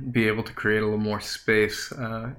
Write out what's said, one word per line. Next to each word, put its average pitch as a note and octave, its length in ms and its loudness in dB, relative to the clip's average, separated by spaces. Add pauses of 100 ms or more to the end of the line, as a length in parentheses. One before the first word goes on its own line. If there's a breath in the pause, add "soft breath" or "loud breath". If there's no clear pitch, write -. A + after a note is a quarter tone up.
(100)
be A#2 180 4
able A2 140 0
to - 100 -12
create G#2+ 300 0
a - 20 0
little G#2+ 140 0
more G#2 220 0
space, - 720 0
uh, A2+ 460 -6